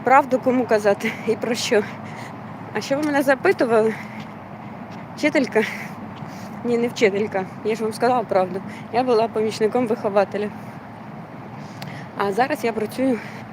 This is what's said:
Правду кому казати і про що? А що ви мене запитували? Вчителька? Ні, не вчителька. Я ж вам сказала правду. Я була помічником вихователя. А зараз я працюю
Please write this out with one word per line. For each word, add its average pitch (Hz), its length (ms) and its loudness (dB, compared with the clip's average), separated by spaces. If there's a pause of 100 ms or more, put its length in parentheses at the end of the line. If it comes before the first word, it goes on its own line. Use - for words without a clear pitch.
Правду 254 360 6
кому 254 260 2
казати 208 460 2 (160)
і 220 80 2
про - 200 -2
що? 214 280 2 (880)
А 214 80 -4
що 277 160 0
ви 294 60 0
мене 285 180 2
запитували? 247 720 4 (1200)
Вчителька? 285 480 2 (1000)
Ні, 240 140 2
не 240 100 2
вчителька. 202 580 2 (200)
Я 214 100 0
ж 220 80 -4
вам 220 100 0
сказала 240 300 2
правду. 190 380 0 (320)
Я 240 100 2
була 233 240 4
помічником 220 600 2
вихователя. 208 640 2 (1700)
А 202 140 0
зараз 269 320 2
я 226 100 2
працюю 220 460 0 (340)